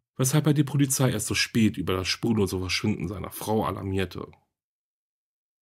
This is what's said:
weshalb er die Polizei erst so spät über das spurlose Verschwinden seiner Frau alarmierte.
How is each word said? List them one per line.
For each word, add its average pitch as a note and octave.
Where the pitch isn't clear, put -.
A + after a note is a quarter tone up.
weshalb C3+
er D3+
die C#3+
Polizei C3+
erst G#2
so -
spät G#2+
über F#2
das F#2
spurlose G2
Verschwinden F#2
seiner F#2
Frau G#2+
alarmierte. F#2+